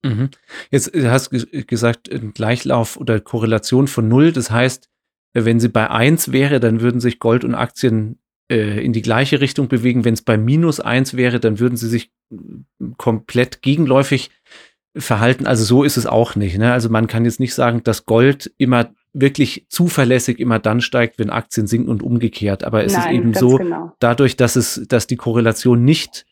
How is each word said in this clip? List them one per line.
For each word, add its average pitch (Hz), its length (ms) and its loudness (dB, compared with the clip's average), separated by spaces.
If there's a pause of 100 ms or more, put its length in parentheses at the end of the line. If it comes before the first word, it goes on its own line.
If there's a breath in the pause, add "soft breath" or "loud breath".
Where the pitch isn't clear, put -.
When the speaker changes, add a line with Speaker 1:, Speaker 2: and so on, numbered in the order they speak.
Speaker 1:
Mhm. 131 260 -2 (420 loud breath)
Jetzt, - 240 0
äh, 127 140 2
hast 131 200 0
ge-, 127 320 -6
gesagt, 117 480 -4
ein 110 240 -8
Gleichlauf 117 600 -2
oder 113 240 -2
Korrelation 113 680 0
von 113 220 -2
null. 143 240 4
Das 127 180 -4
heißt, 123 400 -2 (420)
äh, 120 120 0
wenn 117 160 2
sie 117 80 2
bei 110 220 0
eins 135 420 2
wäre, 139 260 2
dann 113 220 2
würden 123 200 0
sich 117 200 -2
Gold 120 240 2
und 123 100 -2
Aktien, 113 640 -2 (320)
äh, 107 340 -2
in 127 80 0
die 110 100 -2
gleiche 123 380 0
Richtung 135 280 -2
bewegen. 123 360 0
Wenn's 113 180 0
bei 110 140 0
minus 143 440 2
eins 127 360 -2
wäre, 123 220 0
dann 110 220 0
würden 120 160 0
sie 113 120 -6
sich, 117 220 -4 (220)
äh, 113 40 -18 (600)
komplett - 680 -4
gegenläufig 135 680 0 (640 soft breath)
verhalten. 120 500 0
Also 113 160 2
so 123 220 4
ist 143 120 0
es 123 100 -2
auch 113 280 0
nicht, 98 240 -2
ne? 120 140 2
Also 117 180 -2
man 113 160 0
kann 117 180 -2
jetzt 117 140 -2
nicht 127 160 -4
sagen, 120 300 0
dass 110 200 -2
Gold 131 540 2
immer 120 320 2 (220)
wirklich 139 560 0
zuverlässig 131 720 0
immer 117 180 0
dann 110 220 0
steigt, 117 400 -2
wenn 107 100 -2
Aktien 110 380 -4
sinken 123 220 -2
und 110 120 -4
umgekehrt. 110 640 -2
Aber 110 180 0
es 98 120 0
ist - 100 -2
Speaker 2:
Nein, - 100 -2
Speaker 1:
eben 117 180 0
Speaker 2:
ganz 104 60 0
Speaker 1:
so, 127 180 6
Speaker 2:
genau. 85 440 -4
Speaker 1:
dadurch, 120 360 2
dass 123 200 2
es, 117 320 -2
dass 120 180 0
die 123 100 -4
Korrelation 120 680 2
nicht - 480 0